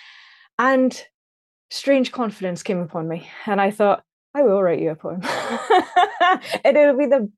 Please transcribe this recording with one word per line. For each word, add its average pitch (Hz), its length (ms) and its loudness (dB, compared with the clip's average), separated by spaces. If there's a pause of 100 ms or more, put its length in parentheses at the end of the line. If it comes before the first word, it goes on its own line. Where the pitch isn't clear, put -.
(580)
and 262 480 0 (640)
strange 269 420 0
confidence 196 500 -6
came 180 180 -4
upon 170 280 -8
me. 165 200 -10 (180)
And 202 140 0
I 196 100 2
thought, 202 320 0 (320)
"I 294 80 2
will 202 200 4
write 170 180 0
you 160 100 -2
a 160 60 -6
poem." 175 260 -10
<laughs> - 1400 0
"And 277 120 4
it'll 294 220 6
be 294 80 2
the 233 320 0